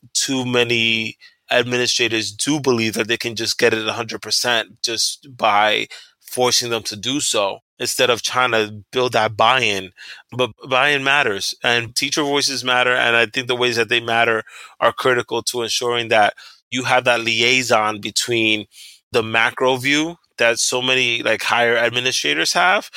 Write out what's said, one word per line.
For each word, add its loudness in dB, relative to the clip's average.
too -2
many 0
administrators 0
do -2
believe 0
that -2
they -2
can -6
just -4
get 4
it -2
a -2
hundred -8
percent -2
just -4
by 2
forcing 0
them -2
to -8
do -4
so -2
instead 0
of 0
trying 0
to -2
build 0
that 0
buy-in. 2
But -2
buy-in 2
matters 0
and 0
teacher -2
voices -2
matter. 2
And 2
I 4
think -6
the -2
ways 0
that 0
they 0
matter 2
are 2
critical 0
to -4
ensuring -2
that 4
you -4
have 2
that 2
liaison 0
between -2
the 2
macro 0
view 0
that 2
so -2
many, 0
like, 0
higher 2
administrators 0
have, 2